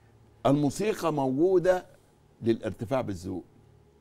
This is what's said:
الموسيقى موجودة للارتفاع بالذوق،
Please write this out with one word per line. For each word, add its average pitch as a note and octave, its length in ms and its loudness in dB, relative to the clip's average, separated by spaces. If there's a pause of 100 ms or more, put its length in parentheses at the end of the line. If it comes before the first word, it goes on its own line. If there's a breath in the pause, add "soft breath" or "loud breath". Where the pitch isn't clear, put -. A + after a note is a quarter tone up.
(460 soft breath)
الموسيقى D3+ 640 0
موجودة E3+ 720 2 (560)
للارتفاع A2+ 580 -2
بالذوق، F#2+ 440 -8 (560)